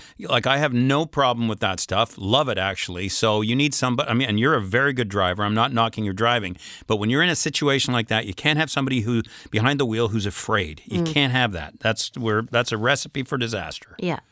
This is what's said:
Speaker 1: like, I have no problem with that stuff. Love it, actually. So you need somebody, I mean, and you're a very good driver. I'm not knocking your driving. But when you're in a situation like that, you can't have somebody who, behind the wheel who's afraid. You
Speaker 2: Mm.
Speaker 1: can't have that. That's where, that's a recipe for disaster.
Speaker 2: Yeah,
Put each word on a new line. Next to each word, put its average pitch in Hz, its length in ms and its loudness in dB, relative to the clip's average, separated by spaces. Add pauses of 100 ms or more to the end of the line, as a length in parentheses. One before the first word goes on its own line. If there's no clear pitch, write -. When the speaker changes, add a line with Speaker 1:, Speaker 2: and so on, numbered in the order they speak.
(180)
Speaker 1:
like, 131 260 0
I 135 140 2
have 147 140 2
no 135 340 2
problem 123 400 0
with 107 140 -4
that 95 180 0
stuff. - 400 -2
Love 127 300 2
it, 101 100 -2
actually. 95 500 -4
So 107 340 2
you 110 120 0
need 143 200 2
somebody, 127 360 -2
I 113 40 2
mean, 127 140 2
and 104 120 0
you're 147 140 4
a 123 60 2
very 120 320 0
good 123 160 -2
driver. 95 360 0
I'm 104 100 0
not 120 180 2
knocking 113 320 0
your 98 100 -2
driving. 104 420 0 (320)
But 113 80 2
when 107 140 0
you're 139 120 4
in 180 60 4
a 165 80 0
situation 139 580 0
like 113 140 0
that, 110 180 0
you 98 80 -6
can't 151 240 0
have 156 140 0
somebody 131 300 0
who, 117 200 0 (300)
behind 131 260 2
the 139 80 2
wheel 113 220 0
who's 101 180 -2
afraid. 101 580 -2
You - 180 -2
Speaker 2:
Mm. 160 120 -2
Speaker 1:
can't 139 180 2
have 123 200 2
that. 80 260 -8
That's - 400 0
where, 110 240 2
that's 120 300 0
a 113 40 0
recipe 135 460 0
for 135 160 -4
disaster. 104 600 -6
Speaker 2:
Yeah, 175 180 -4 (140)